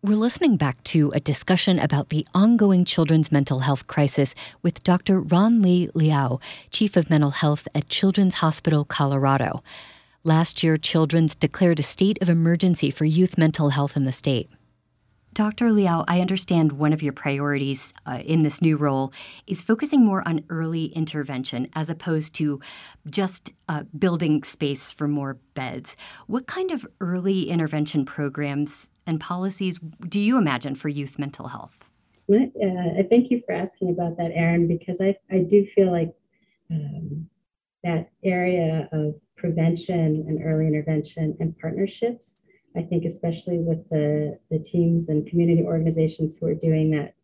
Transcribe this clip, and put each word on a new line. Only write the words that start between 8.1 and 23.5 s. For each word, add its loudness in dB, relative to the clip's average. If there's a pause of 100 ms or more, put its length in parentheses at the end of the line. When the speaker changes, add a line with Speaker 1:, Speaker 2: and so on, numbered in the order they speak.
Speaker 1:
Hospital 2
Colorado. 0 (640)
Last 2
year, 4
Children's 2
declared 2
a -2
state 0
of 0
emergency 2
for -2
youth 2
mental 2
health -2
in 0
the -2
state. -2 (840)
Doctor 0
Liao, 2
I 2
understand 2
one 0
of -2
your -2
priorities, -4 (140)
uh, -8
in 2
this 0
new 4
role -2 (360)
is -4
focusing 4
more 2
on -2
early -4
intervention -6
as -4
opposed -4
to -2 (500)
just, -4 (160)